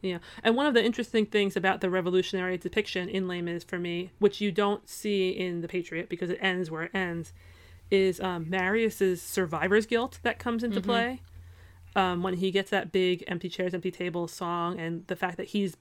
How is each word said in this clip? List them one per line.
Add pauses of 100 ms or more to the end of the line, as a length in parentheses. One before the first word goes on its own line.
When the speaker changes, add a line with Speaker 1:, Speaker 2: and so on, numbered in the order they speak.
Speaker 1:
Yeah. (260)
And
one
of
the
interesting
things
about
the
revolutionary
depiction
in
Les
Mis
for
me,
which
you
don't
see
in
The
Patriot
because
it
ends
where
it
ends, (580)
is,
um,
Marius's
survivor's
guilt
that
comes
into
Speaker 2:
Mm-hmm.
Speaker 1:
play, (760)
um,
when
he
gets
that
big
empty
chairs,
empty
tables
song,
and
the
fact
that
he's